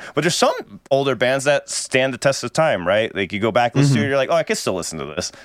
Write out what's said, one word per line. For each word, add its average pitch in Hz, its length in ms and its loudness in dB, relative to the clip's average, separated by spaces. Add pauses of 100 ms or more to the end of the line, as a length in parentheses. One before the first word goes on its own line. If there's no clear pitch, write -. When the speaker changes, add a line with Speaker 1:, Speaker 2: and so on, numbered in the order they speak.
(140)
Speaker 1:
but - 80 -2
there's - 140 0
some 294 180 2 (360)
older 135 260 2
bands 127 280 0
that 143 240 2
stand - 460 0
the 120 40 -10
test - 260 0
of 120 100 -6
time, 123 340 0
right? 107 260 2
Like, 98 200 -4
you 101 60 -4
go 113 120 0
back 120 220 2
and 143 80 4
listen 139 140 4
to - 40 2
it, - 40 0
Speaker 2:
Mm-hmm. 139 60 -2
Speaker 1:
you're 139 60 0
like, 135 140 0
"Oh, 170 60 2
I 160 80 2
can 214 120 -2
still 107 180 -2
listen 82 260 -6
to 67 40 -6
this. 76 260 -8 (140)